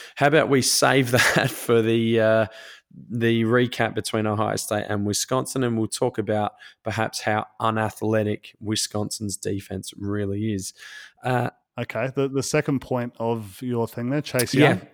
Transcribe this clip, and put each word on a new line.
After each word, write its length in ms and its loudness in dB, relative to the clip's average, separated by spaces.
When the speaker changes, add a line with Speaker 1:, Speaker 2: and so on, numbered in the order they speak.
Speaker 1:
how 120 4
about 200 6
we 140 4
save 500 4
<laughs> 240 4
that 160 2
for 300 2
the, 400 2
uh, 240 4
the 520 0
recap 500 2
between 320 -2
Ohio 300 0
State 320 -2
and 180 -2
Wisconsin, 600 -2
and 120 0
we'll 100 0
talk 300 -2
about 360 0
perhaps 380 -4
how 260 -2
unathletic 1000 -2
Wisconsin's 760 -4
defense 640 -6
really 560 -2
is. 200 -6
Uh, 280 0
Speaker 2:
Okay, 380 -4
the, 140 0
the 120 -2
second 380 0
point 400 -4
of 420 -4
your 260 -2
thing 220 -6
there, 120 -2
Chase 320 -4
Speaker 1:
Yeah, 160 6
Speaker 2:
Young. 120 0